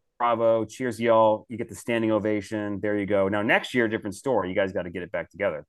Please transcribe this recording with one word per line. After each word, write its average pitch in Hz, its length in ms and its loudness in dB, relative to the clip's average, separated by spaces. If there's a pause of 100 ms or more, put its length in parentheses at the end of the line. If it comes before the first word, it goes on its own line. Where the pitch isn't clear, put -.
(180)
bravo. 113 480 2
Cheers, 113 340 -6
y'all. 113 480 4
You 110 100 -8
get 117 120 -8
the 104 60 -14
standing 113 360 0
ovation. 104 680 -2
There 104 160 0
you 101 80 -2
go. 98 220 2
Now, 104 160 0
next 165 320 0
year, 120 120 4
different 110 280 -4
story. 104 340 -2
You 92 60 -6
guys 98 160 2
gotta 90 180 -6
get 87 140 -8
it 82 80 -12
back 85 180 -6
together." 85 400 -4